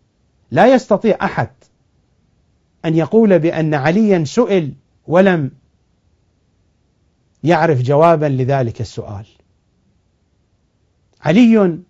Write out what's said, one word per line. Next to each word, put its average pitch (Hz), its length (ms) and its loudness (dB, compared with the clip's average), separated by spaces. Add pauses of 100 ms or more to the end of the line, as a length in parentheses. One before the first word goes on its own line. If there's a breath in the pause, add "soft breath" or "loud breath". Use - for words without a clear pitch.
(500)
لا 208 240 4
يستطيع 214 500 -2
أحد 123 260 -6 (1300)
أن 160 100 -2
يقول 190 440 2
بأن 160 360 -2
عليا 175 500 0
سئل 180 480 -2 (340)
ولم 170 440 0 (1900)
يعرف 156 380 0
جوابا 151 440 2
لذلك 127 540 -4
السؤال. 107 460 -14 (1900)
علي 202 580 2 (120)